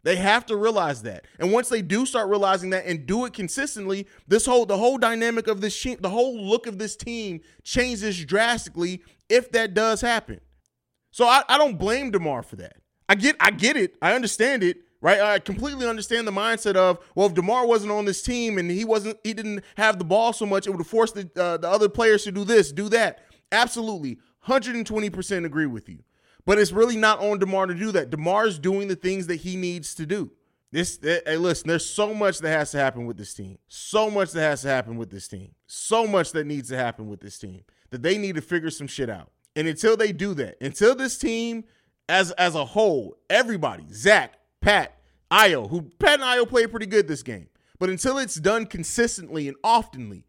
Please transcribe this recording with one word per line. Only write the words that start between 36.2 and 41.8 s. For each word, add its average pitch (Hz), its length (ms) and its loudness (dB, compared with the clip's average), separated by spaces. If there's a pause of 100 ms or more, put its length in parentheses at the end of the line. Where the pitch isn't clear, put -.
that 156 120 -2
needs 143 240 -6
to 127 80 -6
happen 117 300 -6
with 104 140 -14
this 101 180 -18
team 95 240 -16 (260)
that 123 140 -10
they 180 140 2
need 196 180 -4
to 151 60 -4
figure 160 280 -4
some 147 180 -10
shit 131 220 -6
out. 92 220 -14 (240)
And 156 120 -2
until 196 300 2
they 214 140 0
do 185 240 -4
that, 123 260 -8
until 202 320 4
this 254 240 -4
team 226 460 -4 (460)